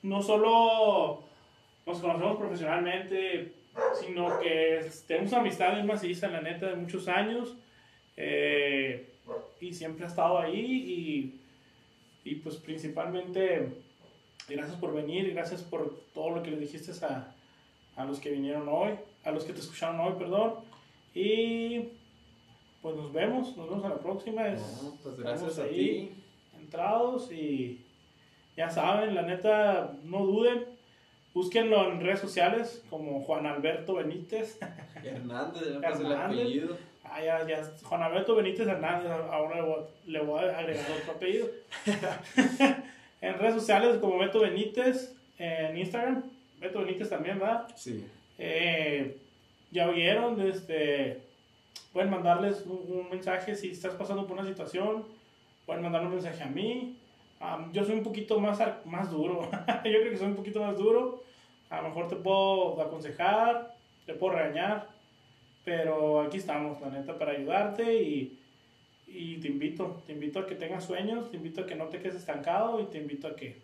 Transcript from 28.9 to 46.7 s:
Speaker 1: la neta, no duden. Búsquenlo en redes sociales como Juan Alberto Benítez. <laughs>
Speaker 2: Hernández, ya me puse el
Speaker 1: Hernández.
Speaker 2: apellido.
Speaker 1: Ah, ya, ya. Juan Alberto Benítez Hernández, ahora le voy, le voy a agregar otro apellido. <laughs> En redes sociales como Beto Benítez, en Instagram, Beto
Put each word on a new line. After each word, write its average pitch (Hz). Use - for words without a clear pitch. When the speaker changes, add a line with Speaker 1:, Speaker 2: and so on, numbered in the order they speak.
Speaker 1:
la 170
neta, 190
no 190
duden. 233
Búsquenlo 196
en 170
redes 190
sociales -
como 147
Juan 151
Alberto 160
Benítez. 175
<laughs> -
Speaker 2:
Hernández, 131
ya 143
me 160
puse 143
el 147
Speaker 1:
Hernández. 165
Speaker 2:
apellido. 160
Speaker 1:
Ah, 156
ya, 160
ya. 151
Juan 170
Alberto 185
Benítez 208
Hernández, 175
ahora 160
le 170
voy, 156
le 156
voy 151
a 165
agregar 156
otro 160
apellido. 196
<laughs> -
En 185
redes 226
sociales 214
como 185
Beto 196
Benítez, 214
en 160
Instagram, 233
Beto 190